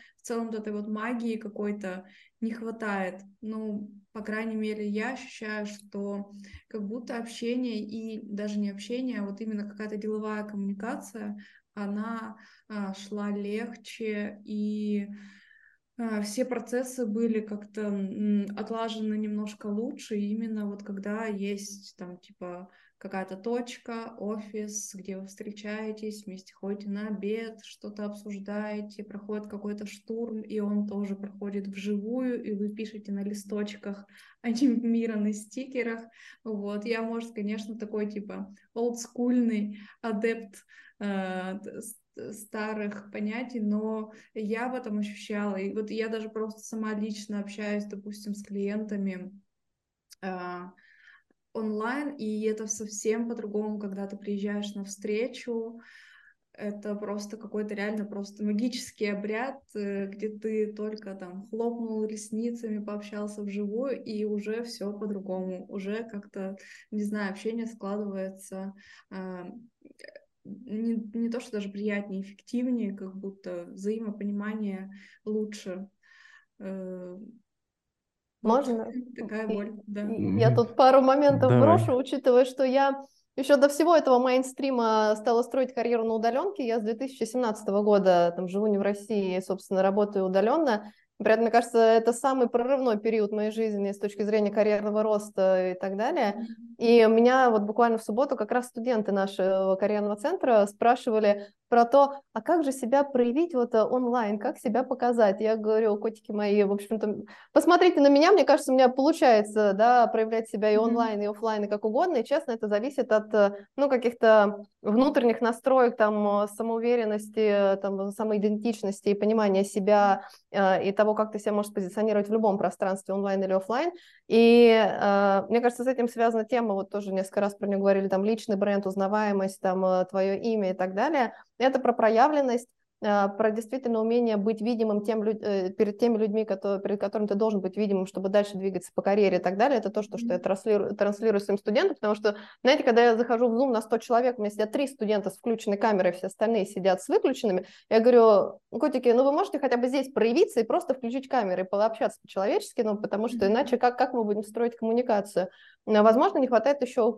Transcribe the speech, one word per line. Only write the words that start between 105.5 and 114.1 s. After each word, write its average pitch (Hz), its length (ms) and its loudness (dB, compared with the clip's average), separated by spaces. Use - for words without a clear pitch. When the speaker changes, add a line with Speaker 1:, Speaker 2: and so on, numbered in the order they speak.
Speaker 2:
говорю: 214 420 2
"Котики 220 340 -8
мои, 208 320 2
в 196 100 2
общем-то, 214 440 -4
посмотрите 349 480 8
на 285 80 10
меня, 294 240 8
мне 339 100 8
кажется, 285 300 4
у - 20 4
меня 254 140 8
получается, 233 840 4
да, 233 340 6
проявлять 226 420 0
себя 214 220 2
и 208 60 6
Speaker 1:
Мгм. - 0 -
Speaker 2:
онлайн, 226 440 2
и 208 60 0
офлайн, 214 380 -2
и - 20 -4
как 208 180 -4
угодно. 285 320 2
И, 226 80 0
честно, 294 280 -2
это 220 140 -4
зависит 220 460 0
от, 214 200 0
э, 202 320 4
ну, 277 120 2
каких-то 220 760 4